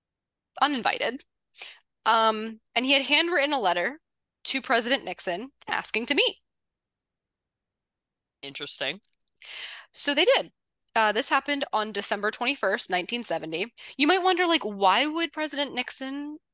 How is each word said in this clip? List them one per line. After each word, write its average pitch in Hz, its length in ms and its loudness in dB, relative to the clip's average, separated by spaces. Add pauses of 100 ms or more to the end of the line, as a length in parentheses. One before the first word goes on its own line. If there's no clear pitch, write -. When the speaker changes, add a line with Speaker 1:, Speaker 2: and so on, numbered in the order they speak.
(600)
Speaker 1:
uninvited, 262 640 -2 (800)
um, 220 540 2 (160)
and 247 100 0
he 277 80 4
had 269 100 4
handwritten 294 500 2
a 269 60 0
letter 190 400 0 (460)
to 269 160 -2
President 240 440 0
Nixon 185 460 -6 (160)
asking - 400 -4
to 277 80 0
meet. 453 220 0 (2000)
Speaker 2:
Interesting. 143 580 -8 (920)
Speaker 1:
So - 200 2
they 311 120 2
did. 480 260 4 (440)
Uh, 214 160 4
this 214 180 0
happened 285 440 0
on 214 180 0
December 202 400 -2
twenty-first, 233 580 -2
nineteen 190 340 -2
seventy. 160 500 -4 (240)
You 277 100 2
might 359 160 4
wonder, 359 240 4
like, 330 160 2
why 202 440 4
would 320 260 -2
President 285 400 -4
Nixon 277 640 -6 (160)